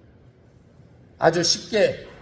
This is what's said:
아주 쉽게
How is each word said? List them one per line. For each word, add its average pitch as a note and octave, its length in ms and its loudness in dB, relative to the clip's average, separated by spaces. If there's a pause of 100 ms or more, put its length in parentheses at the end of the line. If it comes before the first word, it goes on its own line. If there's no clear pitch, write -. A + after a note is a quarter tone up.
(1200)
아주 E3+ 240 2
쉽게 - 640 -2 (160)